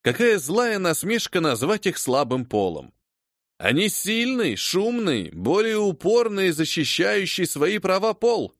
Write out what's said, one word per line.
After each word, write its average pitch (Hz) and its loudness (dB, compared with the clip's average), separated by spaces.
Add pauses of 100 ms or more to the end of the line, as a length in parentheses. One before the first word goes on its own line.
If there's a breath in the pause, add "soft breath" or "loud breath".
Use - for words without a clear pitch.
Какая 208 2
злая 208 0
насмешка 185 -2
назвать 151 0
их 185 -2
слабым 127 0
полом. 87 -2 (680)
Они 135 2
сильный, 226 -2
шумный, 190 -2
более 190 0
упорный, 202 2
защищающий 165 0
свои 170 0
права 190 0
пол. 220 0